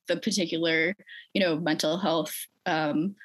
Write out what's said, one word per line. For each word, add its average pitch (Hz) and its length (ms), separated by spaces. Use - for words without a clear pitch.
the 131 80
particular, 165 800
you 202 80
know, 170 160
mental 156 400
health, 165 380
um, 160 480